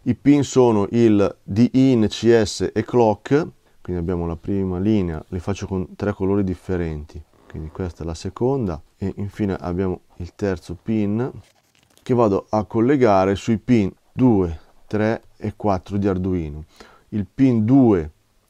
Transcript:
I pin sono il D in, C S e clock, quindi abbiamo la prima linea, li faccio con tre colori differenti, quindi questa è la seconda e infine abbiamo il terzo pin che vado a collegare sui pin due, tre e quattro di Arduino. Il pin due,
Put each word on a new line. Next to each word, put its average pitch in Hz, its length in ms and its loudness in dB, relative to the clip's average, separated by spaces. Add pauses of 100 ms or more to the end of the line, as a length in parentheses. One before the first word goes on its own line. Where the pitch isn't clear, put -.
I - 120 -2
pin 143 300 2
sono 113 460 2
il 107 520 2
D 113 300 2
in, 131 360 4
C 113 340 2
S 95 300 -4
e 110 120 -2
clock, 123 640 0 (340)
quindi 90 180 -6
abbiamo 85 260 -4
la 82 100 -6
prima 95 420 -4
linea, 95 500 0
li 92 120 -8
faccio 98 260 -8
con 92 300 -6
tre 101 160 -4
colori 101 320 -2
differenti, 85 760 -6 (300)
quindi 78 200 -12
questa 90 320 -10
è 78 40 -8
la 82 80 -8
seconda 110 680 -4 (160)
e 95 200 -6
infine 101 400 -4
abbiamo 90 440 -4 (160)
il 87 180 -14
terzo 92 460 -6
pin 110 500 -2 (720)
che 127 120 -2
vado 113 360 2
a 107 140 -2
collegare 110 720 2
sui 107 240 -2
pin 104 340 2 (200)
due, 95 460 2 (280)
tre 107 360 -2 (140)
e 107 180 -8
quattro 98 440 -4
di 98 100 0
Arduino. 90 560 -4 (460)
Il 104 220 -4
pin 120 340 2
due, 110 440 4 (400)